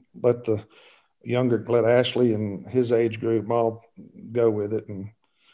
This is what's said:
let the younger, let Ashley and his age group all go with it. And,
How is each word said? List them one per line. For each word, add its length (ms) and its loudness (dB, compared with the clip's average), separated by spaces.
let 220 2
the 200 -2
younger, 440 0
let 160 2
Ashley 500 2
and 340 -4
his 240 0
age 260 2
group 320 -2
all 320 0
go 180 2
with 240 -2
it. 160 -4
And, 220 -12